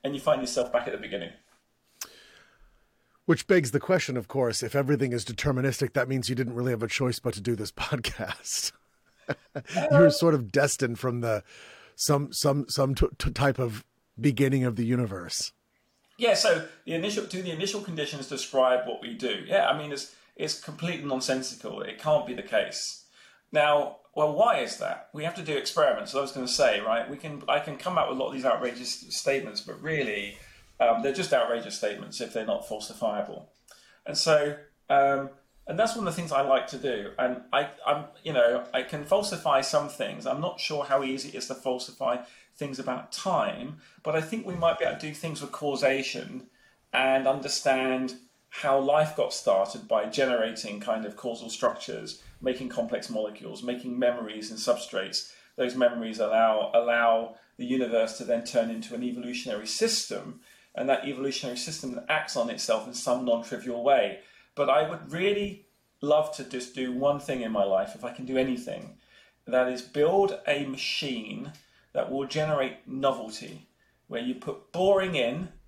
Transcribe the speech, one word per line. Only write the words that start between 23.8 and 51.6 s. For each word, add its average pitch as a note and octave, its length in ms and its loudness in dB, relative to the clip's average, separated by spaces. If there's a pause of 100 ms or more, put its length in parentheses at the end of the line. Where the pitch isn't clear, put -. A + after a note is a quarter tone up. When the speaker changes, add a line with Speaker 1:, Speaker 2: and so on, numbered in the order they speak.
Speaker 1:
well, D3+ 180 4
why E3 280 4
is G#2+ 160 -4
that? - 360 -6
We D3+ 100 -6
have E3+ 120 -4
to F#3+ 80 -10
do D3 120 -2
experiments. C3 600 2
I C#3 60 2
was C3+ 100 -4
gonna C3 160 -6
say, A#2+ 320 4
right, A2+ 280 0
we C3+ 80 -8
can, D3 320 -12
I C#3+ 120 4
can C#3+ 180 -6
come F3+ 220 0
up C3 100 2
with C3 80 -4
a - 20 -4
lot B2+ 100 0
of - 40 -8
these C3 120 -6
outrageous A#2+ 600 0 (100)
statements, C3 460 -2
but - 200 -12
really, G#2+ 580 -4 (400)
um, A#2 240 4
they're C3+ 100 0
just E3 200 0
outrageous A#2 420 0
statements G#2 440 -6
if A#2 140 -8
they're A2 120 -4
not G#2 220 -4
falsifiable. G#2+ 800 -6 (600)
And - 120 -4
so, D3 400 4 (320)
um, C#3 400 4 (380)
and E3 100 -4
that's A3 180 2
one G#3+ 120 -4
of E3 60 -2
the F3 60 -6
things D#3+ 120 -6
I C#3 100 4
like C3+ 260 4
to C#3 100 -10
do. A#2 420 -4
And - 240 -2 (100)
I, - 160 2 (160)
I'm, D3 200 0 (180)
you D#3 100 -4
know, B2 400 6
I B2+ 80 2
can D3 240 -8
falsify E3 560 2
some C#3+ 260 2
things. - 380 -6
I'm D3 160 -2
not F#3 180 -4
sure D3 240 -4
how C3+ 200 2
easy C3 260 -4
it - 60 -14
is B2+ 120 -8
to C3+ 60 -8
falsify B2+ 640 -4 (400)
things C3+ 220 -6
about B2+ 320 -6
time, C#3+ 680 -2 (240)
but D#3 140 -2
I D#3+ 60 2
think G#3+ 260 -6
we F3+ 80 -6
might E3 240 2
be E3 60 0
able - 140 -2
to D#3 80 -8
do D3+ 60 -8
things D3+ 280 -8
with C#3 100 -10
causation C3+ 960 -2 (440)
and C3 360 4
understand C3 880 0 (340)
how C3+ 300 2
life D3+ 360 4
got A#2+ 160 2
started - 560 2
by G#2+ 200 2
generating A2+ 720 0
kind A2 260 -2
of G#2 100 -10
causal A#2 360 -8
structures, - 720 -4 (180)